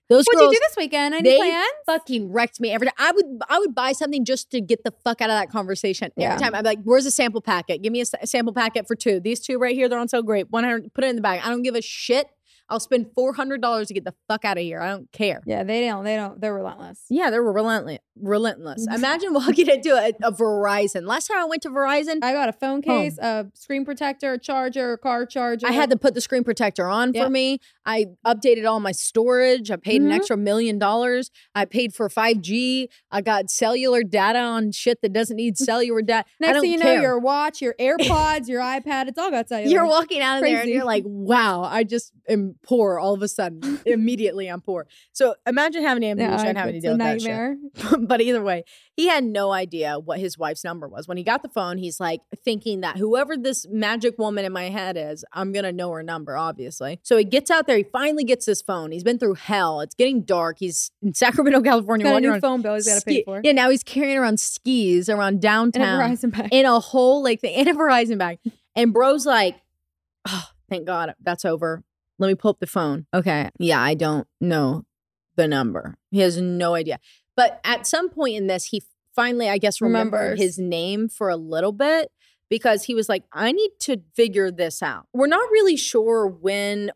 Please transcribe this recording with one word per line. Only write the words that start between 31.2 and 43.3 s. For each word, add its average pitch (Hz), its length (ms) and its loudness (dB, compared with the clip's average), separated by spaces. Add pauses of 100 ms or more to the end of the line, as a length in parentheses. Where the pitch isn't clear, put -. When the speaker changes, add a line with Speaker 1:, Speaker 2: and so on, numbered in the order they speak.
Speaker 1:
I 202 100 0
paid 226 300 -2
for 214 140 -2
five 226 320 0
G. 247 480 -2 (220)
I 202 120 -4
got 196 280 0
cellular 247 520 2
data 202 380 2
on 226 320 -2
shit - 300 0
that 202 100 0
doesn't 220 240 -2
need 226 220 -2
Speaker 2:
<laughs> 262 120 -2
Speaker 1:
cellular 233 320 0
data. 226 240 0 (140)
Speaker 2:
Next 320 100 4
Speaker 1:
I - 40 4
don't 294 80 4
Speaker 2:
thing 349 100 2
you 339 60 0
know, 330 60 2
Speaker 1:
care. 254 180 6
Speaker 2:
your 254 160 2
watch, 285 440 0
your 240 140 -2
Speaker 1:
<laughs> - 40 -8
Speaker 2:
AirPods, 311 680 2
your 247 120 -2
iPad, 262 480 -2
it's 262 100 -8
all 359 120 -2
got 233 180 -2
cellular. 233 220 0
Speaker 1:
You're 339 160 6
walking 320 340 2
out 269 180 2
of 269 60 0
there 302 120 2
and - 60 0
Speaker 2:
Crazy. 240 100 0
Speaker 1:
you're 262 120 0
like, 214 220 0
"Wow, 202 560 2
I 185 220 -2
just 226 280 -6 (160)
am 196 340 -2
poor 208 360 2
all 190 160 0
of 196 80 -4
a 208 60 -2
sudden 196 540 -6